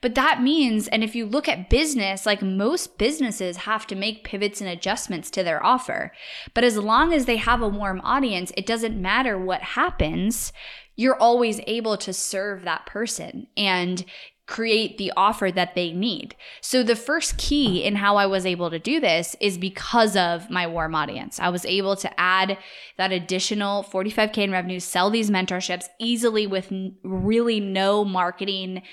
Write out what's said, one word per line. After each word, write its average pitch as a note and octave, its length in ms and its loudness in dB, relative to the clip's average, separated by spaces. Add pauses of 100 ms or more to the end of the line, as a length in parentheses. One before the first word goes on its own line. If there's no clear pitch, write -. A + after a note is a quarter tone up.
But B3 160 0
that C4+ 260 4
means, B3 460 2
and A3 160 0
if A3 100 -6
you A#3 100 -2
look B3+ 240 0
at F#3 220 -2
business, A#3+ 560 2
like, G#3 160 2
most G3 560 0
businesses G#3+ 600 0
have G#3+ 280 -4
to - 80 -6
make G#3+ 300 -4
pivots G3+ 360 -2
and G3 80 -6
adjustments F3+ 600 -4
to F#3+ 140 -2
their D#3+ 200 -2
offer. - 460 0 (440)
But A#3 100 4
as A#3 120 4
long A3+ 360 4
as C#4 140 2
they A#3+ 100 2
have A#3 260 2
a A3 60 2
warm G3+ 340 -2
audience, A3 540 0
it G3 100 -4
doesn't A3 340 -2
matter G#3 380 2
what F#3 240 -2
happens, A#3 880 -2 (440)
you're B3+ 260 4
always A#3 460 4
able A3 300 0
to G3+ 140 -6
serve F#3+ 520 -4
that E3 200 -4
person - 640 -8 (100)
and F#3 480 0 (440)
create A3 480 0
the G3 180 -6
offer G3 380 2
that F3+ 220 0
they F3 180 -2
need. F#3+ 420 -4 (280)
So B3+ 200 2
the A3+ 140 4
first D4+ 400 -2
key B3+ 480 2
in G#3 120 0
how G3+ 200 4
I G3+ 80 4
was F#3+ 220 0
able F3 240 -2
to E3 80 -6
do C4 200 0
this A3+ 440 2
is G3 160 0
because G3 580 2
of E3+ 320 0
my F3+ 180 -2
warm E3 280 -4
audience. - 440 -4
I F3 120 0
was F3 160 -2
able G3 300 2
to - 220 -6
add F#3+ 380 2 (400)
that F#3+ 160 0
additional G3 680 -2
forty-five G#3+ 500 -2
K G#3+ 120 0
in G3 60 0
revenue, F3+ 300 -2
sell F#3 300 2
these A3 200 2
mentorships F3+ 580 -2 (120)
easily A3+ 460 2
with F#3+ 260 -4
n-, F#3+ 300 -8
really G#3+ 580 2
no G3 460 2
marketing F#3 720 -4 (120)